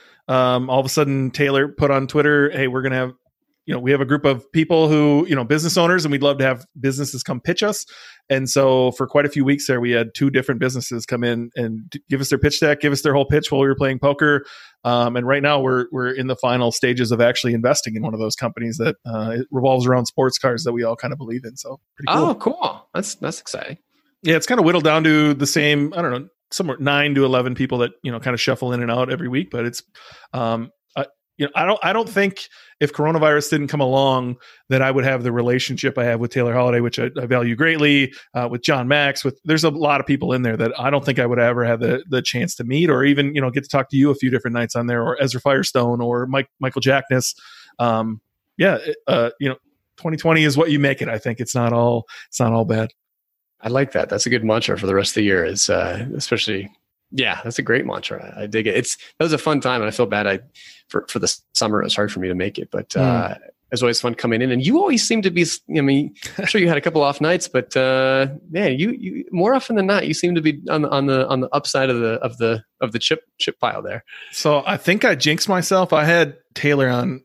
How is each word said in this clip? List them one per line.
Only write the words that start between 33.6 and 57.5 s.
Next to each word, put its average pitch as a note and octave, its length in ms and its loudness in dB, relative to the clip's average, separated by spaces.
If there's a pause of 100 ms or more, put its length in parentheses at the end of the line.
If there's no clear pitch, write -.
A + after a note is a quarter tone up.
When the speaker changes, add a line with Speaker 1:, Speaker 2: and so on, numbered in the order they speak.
Speaker 1:
come D3 120 -2
along C3 580 2 (320)
that C3 120 2
I C3+ 80 2
would C3 140 2
have C3 180 0
the A#2+ 80 -2
relationship B2+ 640 0
I B2 80 0
have A#2 140 0
with A#2+ 140 -4
Taylor A#2+ 200 0
Holiday, B2 280 2
which A#2+ 180 -2
I, B2 180 -4
I B2+ 100 -6
value A#2+ 280 0
greatly, D3 580 2 (220)
uh, B2 160 -2
with A#2+ 120 -8
John B2+ 260 0
Max, C#3+ 360 0
with, C3 200 -4
there's D#3 180 2
a E3 80 4
lot D3 300 2
of C3 60 -8
people C#3 260 0
in B2+ 100 0
there A2+ 140 0
that A#2 240 0
I C3 100 0
don't C#3 140 2
think C3 160 0
I B2 60 2
would A#2+ 120 0
ever A#2+ 260 2
have A#2 140 2
the, A#2+ 300 0
the B2+ 140 0
chance B2 340 -4
to B2 80 -8
meet D3+ 260 2
or C3 140 4
even, C#3+ 320 2
you C#3 40 2
know, B2+ 100 0
get C3+ 120 -4
to - 60 -18
talk C3+ 220 0
to C#3+ 60 -2
you C#3 140 6
a C3+ 60 2
few C3 160 0
different A#2+ 220 -2
nights A#2 200 -2
on A#2+ 140 -2
there, A#2+ 120 0
or B2 220 -2
Ezra B2+ 180 -2
Firestone B2 600 0
or A#2+ 260 -2
Mike, C3+ 220 -2 (100)
Michael C3 220 -4
Jackness. C3 560 0 (420)
Um, A2+ 420 -2 (360)
yeah, F#3 220 2 (280)
uh, B2 320 2
you C#3 100 -4
know, C3 80 -4 (400)
twenty D#3+ 200 -6
twenty D#3+ 260 2
is C#3+ 140 2
what D#3+ 160 4
you C#3+ 80 2
make C#3 200 0
it. - 80 -4
I A2+ 100 -4
think A#2 200 -4
it's A#2+ 160 -6
not A#2 180 0
all, A#2 340 2 (200)
it's - 140 -8
not A2+ 120 2
all A2+ 120 2
bad. A2+ 260 -2 (680)
Speaker 2:
I A2+ 80 -8
like C3+ 240 0
that. - 160 0
That's - 180 -2
a A2+ 40 -2
good A#2+ 120 0
mantra A2 340 0
for G2 120 -4
the F#2+ 80 2
rest G2 160 0
of - 40 -14
the A2 60 2
year. F#2+ 220 2
Is, F#2 260 -2
uh, F2+ 340 -2 (120)
especially, G#2+ 520 -4 (440)
yeah, A#2 320 -2
that's A#2 160 -6